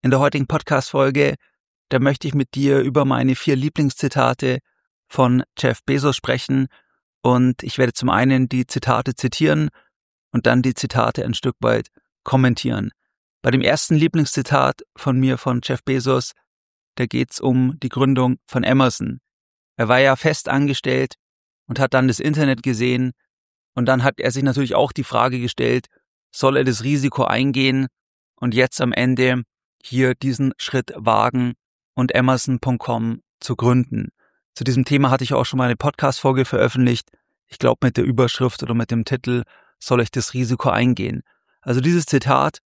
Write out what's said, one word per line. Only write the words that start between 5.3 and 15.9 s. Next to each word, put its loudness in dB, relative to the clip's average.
Jeff -2
Bezos 0
sprechen. -2
Und 2
ich -8
werde 2
zum -4
einen 2
die -2
Zitate -2
zitieren 0
und -2
dann 4
die 0
Zitate -2
ein -4
Stück -4
weit 0
kommentieren. 0
Bei 0
dem 2
ersten 0
Lieblingszitat 0
von -2
mir 2
von -2
Jeff -4
Bezos, -2